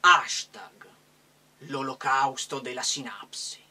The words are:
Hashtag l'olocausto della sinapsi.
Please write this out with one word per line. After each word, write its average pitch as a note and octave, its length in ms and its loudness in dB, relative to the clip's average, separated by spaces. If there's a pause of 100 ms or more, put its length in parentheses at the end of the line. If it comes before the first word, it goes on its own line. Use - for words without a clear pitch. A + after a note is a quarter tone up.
Hashtag - 840 2 (800)
l'olocausto C3+ 920 0
della B2 220 -8
sinapsi. - 800 -6 (100)